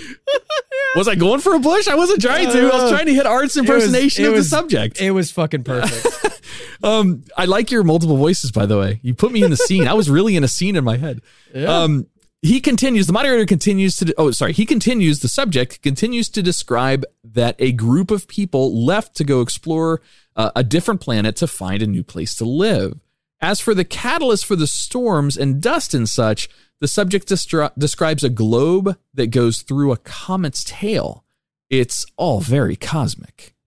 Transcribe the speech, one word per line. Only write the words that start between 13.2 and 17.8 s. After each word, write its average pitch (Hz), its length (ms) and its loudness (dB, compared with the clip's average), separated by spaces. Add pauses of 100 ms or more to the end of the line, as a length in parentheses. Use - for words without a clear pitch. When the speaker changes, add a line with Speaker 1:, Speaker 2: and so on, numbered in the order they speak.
Speaker 1:
continues 190 520 0
to, 185 100 -2
de-, 160 100 0
oh, 156 140 2
sorry. 139 240 -2
He 220 100 2
continues, 214 560 2
the 123 80 -2
subject 151 540 -2
continues 220 480 -2
to 214 120 -4
describe 135 640 -2 (180)
that 117 360 -2
a 127 140 2
group 123 380 2